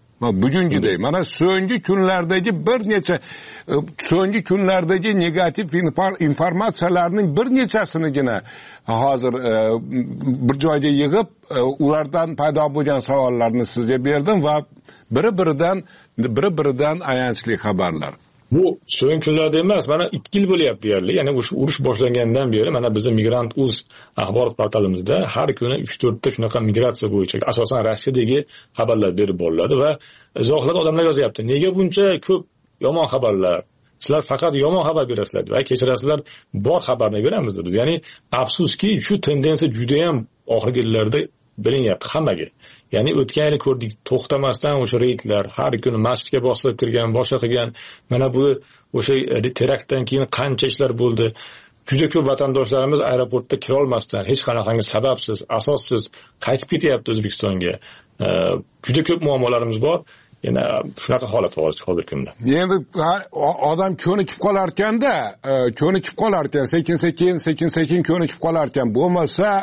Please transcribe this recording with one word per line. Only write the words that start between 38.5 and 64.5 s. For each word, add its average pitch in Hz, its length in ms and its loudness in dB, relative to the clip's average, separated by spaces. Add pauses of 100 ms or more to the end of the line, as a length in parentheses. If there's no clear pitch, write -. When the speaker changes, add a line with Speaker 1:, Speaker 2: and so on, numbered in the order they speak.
Speaker 2:
shu - 200 0
tendensiya 151 500 2
juda 120 280 0
ham 165 180 2 (280)
oxirgi 120 340 0
yillarda 110 400 2 (340)
bilinyapti 113 560 0
hammaga. 117 380 -2 (400)
Ya'ni 117 260 0
o'tgan 147 320 0
yili 147 140 2
ko'rdik, 123 320 -2 (100)
to'xtamasdan 135 800 0
o'sha 120 180 0
reydlar, 107 480 0
har 135 300 -2
kuni 117 240 -2
masjidga 123 420 0
bostirib 123 360 0
kirgan, 117 340 0
boshqa 123 260 0
qilgan. 120 300 0 (380)
Mana 123 220 2
bu 131 160 2 (440)
o'sha, 127 260 0 (180)
e, 120 200 0
teraktdan 131 520 -2
keyin 135 220 0
qancha 131 400 -2
ishlar 131 260 0
bo'ldi. 117 340 0 (540)
Juda 147 280 0
ko'p 151 180 2
vatandoshlarimiz 135 760 2
aeroportda 127 580 0
kirolmasdan, 127 640 0
hech 131 160 0
qanaqangi 113 420 0
sababsiz, 113 540 -2 (120)
asossiz 117 540 -2 (380)
qaytib - 280 -2
ketyapti 151 400 0
O'zbekistonga. 98 640 -2 (420)
E, - 120 -2 (540)
juda 139 220 0
ko'p 170 180 0
muammolarimiz 120 600 0
bor. 160 180 2 (440)
Yana - 200 0 (300)
shunaqa 123 340 -2
holat 98 280 0
hozir, 78 260 -2
hozirgi 85 280 -4
kunda. 69 220 -6 (200)
Speaker 1:
Endi, 180 260 2 (160)
ha, 170 200 0 (160)
o-, 143 340 -2
odam 170 320 0
ko'nikib 190 440 -2
qolarkanda, 208 760 0 (260)